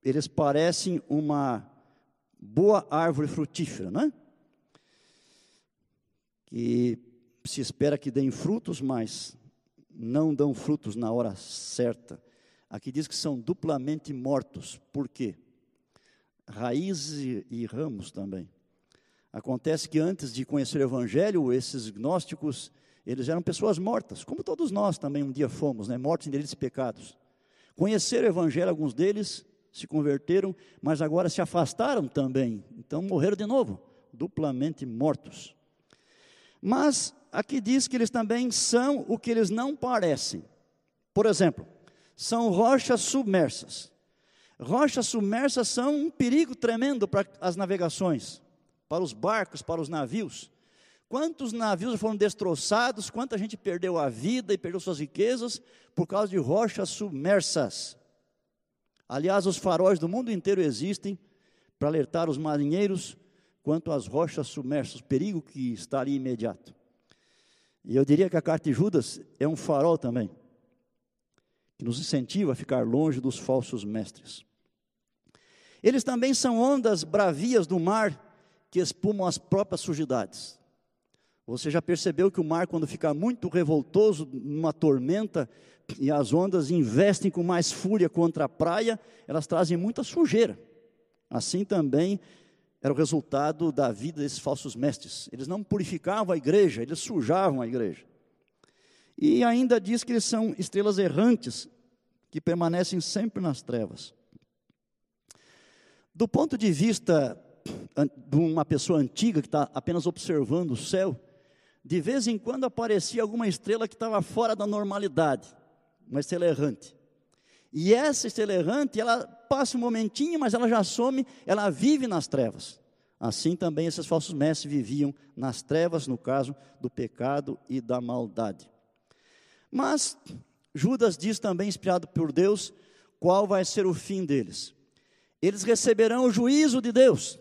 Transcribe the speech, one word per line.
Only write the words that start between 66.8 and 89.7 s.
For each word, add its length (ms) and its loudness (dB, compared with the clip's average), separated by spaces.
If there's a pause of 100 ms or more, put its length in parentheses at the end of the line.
E 120 -2
eu 80 6
diria 260 4
que 60 0
a 60 2
carta 280 0
de 40 4
Judas 460 0 (180)
é 80 0
um 100 -2
farol 420 2
também, 320 -4 (1500)
que 80 -12
nos 160 -2
incentiva 520 -2
a 20 2
ficar 320 -2
longe 340 2
dos 160 -2
falsos 480 -2
mestres. 600 -10 (1400)
Eles 220 4
também 280 2
são 260 2
ondas 460 4
bravias 640 2
do 120 0
mar 500 0 (420)
que 80 0
espumam 480 0
as 100 0
próprias 440 -2
sujidades. 800 -4 (880)
Você 240 -6
já 120 2
percebeu 480 2
que 100 -4
o 40 2
mar, 240 0
quando 180 -2
fica 260 -2
muito 360 -2
revoltoso, 840 2
numa 400 -2
tormenta, 800 2 (480)
e 100 0
as 240 2
ondas 380 2
investem 600 4
com 120 -2
mais 300 0
fúria 360 2
contra 360 2
a 40 -2
praia, 520 0 (260)
elas 220 -4
trazem 280 2